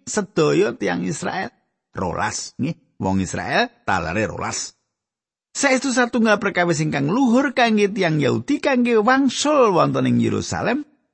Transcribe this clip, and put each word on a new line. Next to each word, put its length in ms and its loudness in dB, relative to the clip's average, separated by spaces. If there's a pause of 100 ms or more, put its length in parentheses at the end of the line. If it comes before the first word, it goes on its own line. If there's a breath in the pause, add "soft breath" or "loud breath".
sedaya 720 0
tiyang 240 -4
Israel. 480 -6 (400)
Rolas, 640 -6
nggih. 240 -6 (240)
Wong 160 0
Israel 480 -2 (160)
talare 480 -2
rolas. 480 -10 (720)
Saestu 400 -2
satunggal 480 2
perkawis 400 0
ingkang 320 -2
luhur 400 2
kangge 400 2
tiyang 320 0
Yahudi 400 0
kangge 320 2
wangsul 800 2
wonten 320 2
ing 160 2
Yerusalem 640 -2 (260)